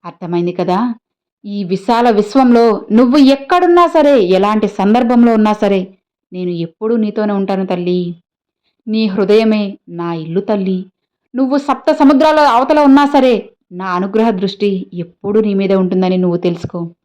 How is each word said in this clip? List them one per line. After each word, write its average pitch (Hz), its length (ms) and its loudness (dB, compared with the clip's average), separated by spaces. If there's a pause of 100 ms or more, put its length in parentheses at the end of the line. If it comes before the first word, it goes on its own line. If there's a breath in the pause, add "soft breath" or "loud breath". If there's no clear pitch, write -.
అర్థమైంది 175 480 -6
కదా? 190 420 -2 (500)
ఈ 202 200 -8
విశాల 226 460 0
విశ్వంలో 233 840 2
నువ్వు 240 240 4
ఎక్కడున్నా 339 720 4
సరే, 294 340 2
ఎలాంటి 202 480 0
సందర్భంలో 233 680 2
ఉన్నా 214 180 2
సరే, 196 360 -2 (440)
నేను 180 180 -6
ఎప్పుడూ 175 460 -4
నీతోనే 214 360 -2
ఉంటాను 196 340 -4
తల్లి. 180 480 -4 (720)
నీ 220 180 -2
హృదయమే 208 720 0 (100)
నా 170 240 -8
ఇల్లు 165 280 -6
తల్లి. 190 460 -4 (500)
నువ్వు 262 220 -2
సప్త 277 340 -2
సముద్రాల 302 480 4
అవతల 269 400 2
ఉన్నా 285 260 4
సరే, 262 440 0 (220)
నా 185 140 -10
అనుగ్రహ 196 440 -2
దృష్టి 190 640 -4
ఎప్పుడూ 196 460 -4
నీ 208 140 -2
మీద 196 180 0
ఉంటుందని 185 440 0
నువ్వు 180 200 0
తెలుసుకో. 175 540 -6 (140)